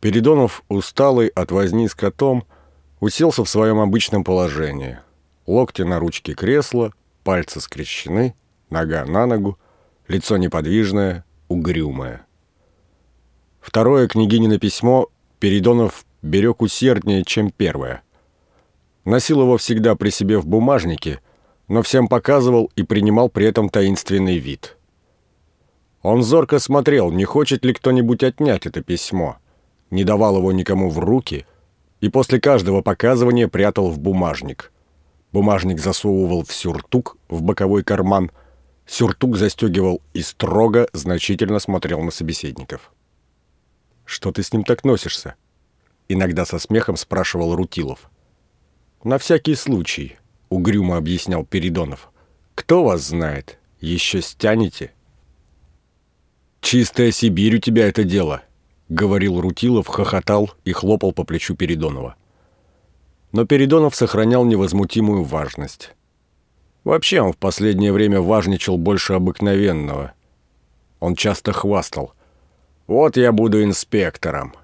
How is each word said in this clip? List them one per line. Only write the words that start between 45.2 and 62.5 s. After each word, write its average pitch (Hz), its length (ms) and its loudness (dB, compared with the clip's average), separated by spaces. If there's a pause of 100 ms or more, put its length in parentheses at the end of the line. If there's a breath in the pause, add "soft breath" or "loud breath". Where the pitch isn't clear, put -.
иногда 92 360 0
со 85 120 -8
смехом 107 380 -2
спрашивал 87 600 -4
Рутилов. 87 540 -6 (920)
«На 127 140 0
всякий 156 380 0
случай», 90 600 -4 (320)
угрюмо 92 480 0
объяснял 85 500 -4
Передонов. 82 640 -6 (460)
«Кто 175 300 2
вас 90 160 2
знает, 76 580 -6 (220)
еще 87 400 -4
стянете». - 720 -2 (1700)
«Чистая 120 500 2
Сибирь 107 460 2
у - 20 2
тебя 110 300 2
это 104 160 0
дело», 85 380 -2 (460)
говорил 95 520 0
Рутилов, 101 460 0
хохотал 101 640 0 (120)
и 92 80 -4
хлопал 98 400 0
по 87 120 -6
плечу 80 320 -6
Передонова. 76 600 -4 (1160)